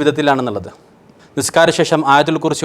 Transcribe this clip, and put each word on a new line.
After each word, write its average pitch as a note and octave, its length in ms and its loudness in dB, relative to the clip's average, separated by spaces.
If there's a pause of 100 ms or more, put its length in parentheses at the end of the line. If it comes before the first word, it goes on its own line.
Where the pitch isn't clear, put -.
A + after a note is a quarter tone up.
വിധത്തിലാണെന്നുള്ളത്. C3 680 -2 (640)
നിസ്കാരശേഷം E3 640 0 (120)
ആയത്തുൽ D3 300 2
കുർസി D3+ 220 -2